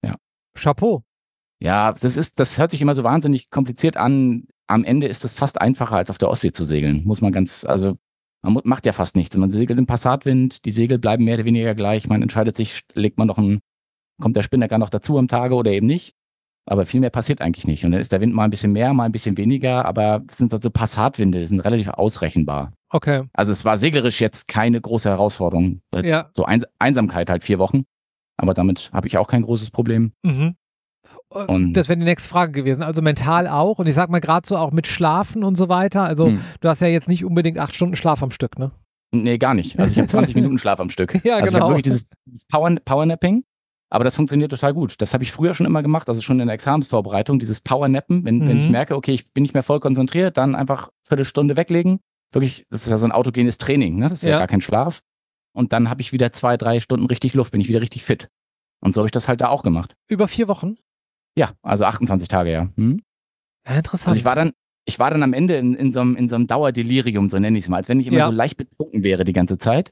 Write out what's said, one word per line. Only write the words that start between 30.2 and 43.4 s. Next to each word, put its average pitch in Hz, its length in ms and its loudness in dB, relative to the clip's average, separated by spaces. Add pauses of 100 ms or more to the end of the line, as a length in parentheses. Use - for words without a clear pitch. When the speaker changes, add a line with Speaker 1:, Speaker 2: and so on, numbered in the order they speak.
Speaker 2:
Mhm. 160 320 0 (800)
Äh, 202 120 -8
Speaker 1:
Und 90 280 2
Speaker 2:
das 165 160 2
wäre 170 80 2
die 170 80 -2
nächste 170 240 0
Frage 175 220 0
gewesen. 139 320 -2
Also 160 180 -2
mental 156 460 2
auch. 165 320 0
Und 170 80 0
ich 139 80 2
sag 170 160 2
mal, 175 80 2
grad 160 260 0
so 202 100 -4
auch 160 160 -2
mit 160 140 0
Schlafen 180 580 -2
und 196 120 2
so 175 140 2
weiter. 190 340 2
Also 160 240 2
Speaker 1:
Hm. 107 140 2 (180)
Speaker 2:
du 165 100 2
hast 156 120 0
ja 175 60 4
jetzt 170 220 2
nicht 175 160 0
unbedingt 165 320 0
acht 147 160 -4
Stunden 180 220 -2
Schlaf 147 260 0
am 135 100 -2
Stück, - 280 -6
ne? 131 100 -4 (420)
Speaker 1:
Nee, 117 280 2
gar 127 160 2
nicht. - 240 -2
Also 190 140 4
ich - 40 2
habe 143 100 2
zwanzig 127 280 2
Speaker 2:
<laughs> - 0 -
Speaker 1:
Minuten 131 240 2
Schlaf 98 200 0
am 90 120 -4
Stück. - 220 -2 (120)
Speaker 2:
Ja, 233 100 2
Speaker 1:
Also 202 120 2
ich 190 60 2
Speaker 2:
genau. 180 120 4
Speaker 1:
hab 139 60 4
wirklich 147 120 2
dieses, 127 220 2 (220)
dieses 123 180 -20
Power, 156 240 2 (160)
Powernapping. 165 580 0 (480)